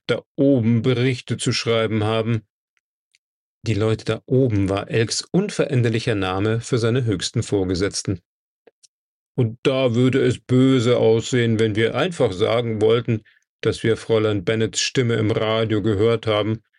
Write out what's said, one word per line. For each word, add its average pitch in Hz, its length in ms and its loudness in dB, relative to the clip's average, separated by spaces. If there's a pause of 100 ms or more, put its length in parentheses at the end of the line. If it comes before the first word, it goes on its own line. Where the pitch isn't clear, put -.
da - 160 -4 (120)
oben 120 460 2
Berichte 123 560 -2
zu - 140 -2
schreiben 113 520 0
haben.“ 110 380 0 (1300)
Die 110 80 -2
Leute 110 300 -2
da 110 200 -4
oben 113 440 2
war 98 200 -4
Elks 113 420 -2
unveränderlicher 127 840 -2
Name 101 460 -2
für 123 180 -2
seine 117 260 0
höchsten 104 380 -2
Vorgesetzten. 95 800 -2 (1160)
„Und 117 260 -2
da 131 320 2
würde 127 300 2
es 117 140 0
böse 127 580 2
aussehen, 117 640 2
wenn 110 160 2
wir 110 200 2
einfach 139 380 0
sagen 110 480 0
wollten, 113 400 2 (400)
dass - 220 -2
wir 113 140 2
Fräulein 107 460 0
Bennets 110 380 -2
Stimme 117 340 0
im 113 140 0
Radio 110 540 0
gehört 110 420 0
haben 107 360 -2 (180)